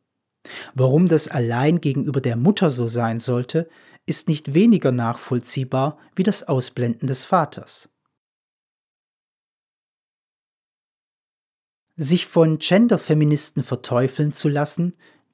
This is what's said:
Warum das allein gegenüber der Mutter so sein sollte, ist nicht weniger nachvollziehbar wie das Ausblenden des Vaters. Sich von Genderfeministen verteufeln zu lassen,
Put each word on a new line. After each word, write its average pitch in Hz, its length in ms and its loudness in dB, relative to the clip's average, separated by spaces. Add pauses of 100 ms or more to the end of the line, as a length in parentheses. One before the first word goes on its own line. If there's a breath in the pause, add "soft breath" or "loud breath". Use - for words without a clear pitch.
(760 loud breath)
Warum 139 340 4
das 156 180 2
allein 131 540 0
gegenüber 135 400 -2
der 117 160 -2
Mutter 180 320 2
so 120 180 -2
sein 113 320 -2
sollte, 127 480 -2 (380 soft breath)
ist - 240 -4
nicht 143 240 -4
weniger 180 380 4
nachvollziehbar 127 1080 -2 (180 soft breath)
wie 190 80 0
das 208 200 0
Ausblenden 123 640 -2
des 135 180 -4
Vaters. - 640 -4 (4000)
Sich 165 300 0
von 160 320 2
Genderfeministen 151 1040 2
verteufeln 131 680 -2
zu - 160 -2
lassen, 147 460 -2 (400 soft breath)